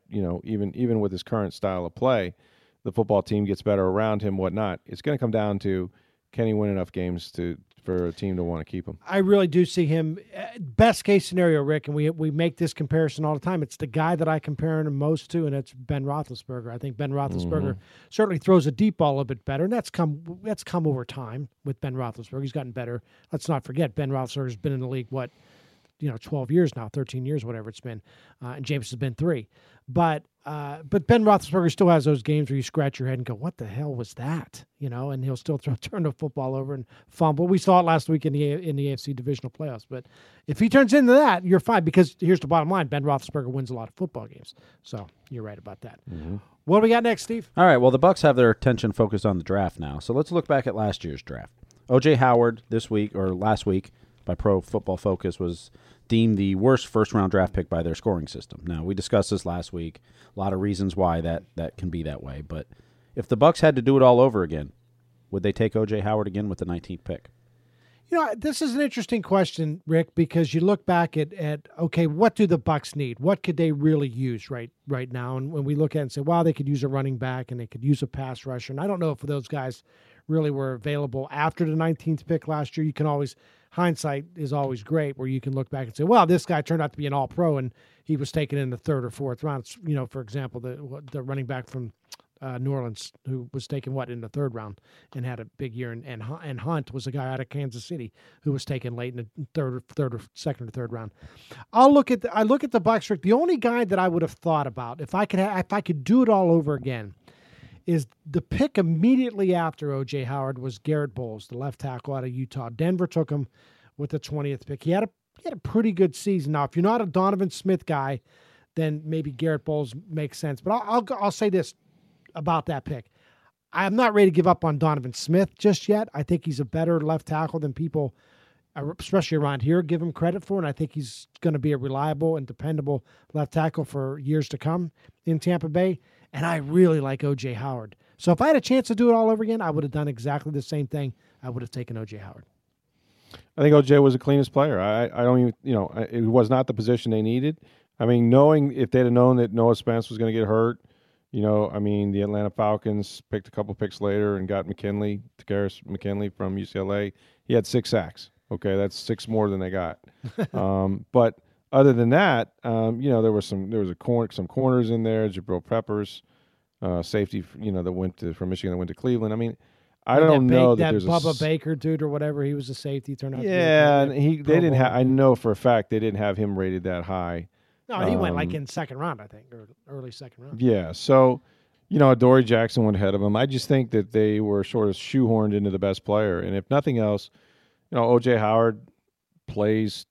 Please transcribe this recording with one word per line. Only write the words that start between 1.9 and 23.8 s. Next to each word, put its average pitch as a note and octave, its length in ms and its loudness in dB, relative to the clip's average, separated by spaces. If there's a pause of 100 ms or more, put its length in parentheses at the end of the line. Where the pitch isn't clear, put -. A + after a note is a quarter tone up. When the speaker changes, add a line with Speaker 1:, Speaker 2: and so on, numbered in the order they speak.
Speaker 1:
play, A2+ 400 0 (480)
the G#2 80 -8
football G#2 320 2
team G#2 220 -2
gets G2 160 -4
better G2 240 2
around G#2 360 0
him, G2+ 160 -4
whatnot. F#2+ 480 -4
It's - 160 -14
gonna D3 160 -2
come A#2 140 -2
down G#2 280 0
to, F#2 300 -4 (440)
can A#2 140 -2
he A2 60 0
win G#2 160 0
enough F#2+ 220 -4
games F2+ 400 -6
to, E2+ 260 -6 (280)
for F2+ 220 -2
a E2+ 40 -4
team F#2 240 -6
to F2+ 80 -2
wanna E2+ 220 -6
keep F2+ 200 -10
him? F2 120 -14 (100)
Speaker 2:
I G3 120 -2
really G3 280 4
do E3 160 4
see F3 220 -2
him, D#3+ 340 -2 (160)
uh, A3 240 -14
best G3+ 460 2
case G3+ 200 4
scenario, E3+ 360 2
Rick, D3 260 -2
and D3+ 80 -4
we, D3+ 140 0
we D#3 200 -2
make D#3+ 280 -2
this E3 160 -2
comparison D#3 500 -2
all D3+ 120 0
the C#3+ 40 -4
time. E3+ 240 -4
It's - 140 -12
the D3+ 100 -8
guy D#3 300 0
that D#3 100 -2
I D#3 120 0
compare D#3 420 -4
him D3 160 -2
most D3 340 -2
to, E3 140 -2
and C#3 100 -2
it's C#3 160 -8
Ben C3+ 320 -6
Roethlisberger. B2+ 720 -8
I B2 40 -10
think A#2+ 200 -10
Ben C#3+ 140 -4
Roethlisberger F#2 600 -2
Speaker 1:
Mm-hmm. F#2+ 60 -14 (300)
Speaker 2:
certainly G3+ 280 0
throws D#3+ 300 4
a D3+ 40 -2
deep G3+ 260 0
ball C#3 240 0
a C3 40 -4
bit A#2 200 -10
better, C#3 180 -4
and G3 80 -2
that's A#3 180 -4
come, E3 540 -4
that's G#3+ 220 -8
come E3+ 200 -4
over C3+ 200 -2
time B2+ 420 -12 (160)
with C#3 160 -8
Ben C3 140 -8
Roethlisberger. B2 480 -10
He's C3+ 100 -8
gotten B2+ 220 -8
better. A#2+ 280 -8 (300)
Let's - 160 -8
not D3 160 -2
forget, C3 320 -4